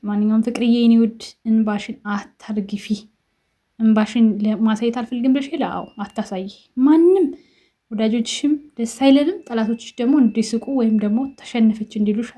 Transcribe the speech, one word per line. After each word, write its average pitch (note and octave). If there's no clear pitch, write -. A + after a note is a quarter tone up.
ለማንኛውም G#3+
ፍቅርዬ A#3
የኔ A#3
ውድ A3+
እንባሽን A3
አታርግፊ። G3+
እንባሽን A3
ለማሳየት A3
አልፈልግም B3
ብለሽ C#4
ሄላ። C#4+
አዎ F3+
አታሳይ። G3
ማንም E4
ወዳጆችሽም A3+
ደስ A#3
አይለንም፣ C#4+
ጠላቶችሽ A3+
ደግሞ B3
እንዲስቁ A3+
ወይም A3+
ደግሞ G#3
ተሸነፈች A3
እንዲሉሽ G#3+